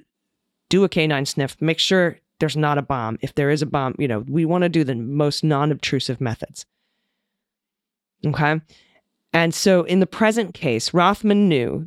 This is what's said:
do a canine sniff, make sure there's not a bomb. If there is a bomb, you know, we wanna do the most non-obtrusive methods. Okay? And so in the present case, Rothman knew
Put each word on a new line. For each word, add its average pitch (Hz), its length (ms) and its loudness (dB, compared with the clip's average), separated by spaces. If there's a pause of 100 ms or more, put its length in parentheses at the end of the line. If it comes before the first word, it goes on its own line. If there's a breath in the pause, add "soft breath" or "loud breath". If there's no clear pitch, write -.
(720)
do 190 120 4
a 185 60 4
canine 151 380 0
sniff, - 340 -6
make 160 180 0
sure 180 400 0 (220)
there's 147 160 -2
not 147 220 0
a 143 40 -2
bomb. 117 380 -4
If - 160 -8
there 143 140 2
is 151 120 0
a 151 40 -2
bomb, 131 320 -2
you 139 100 -2
know, 107 120 -2
we 135 240 -2
wanna 175 260 0
do 165 120 0
the 131 140 -2
most 143 480 -2
non-obtrusive 143 760 -2
methods. - 460 -8 (1600)
Okay? 151 360 0 (720 soft breath)
And 165 200 2
so 185 300 4
in 175 180 0
the 180 60 4
present 220 480 -2
case, 117 400 -2
Rothman 202 540 4
knew 127 380 0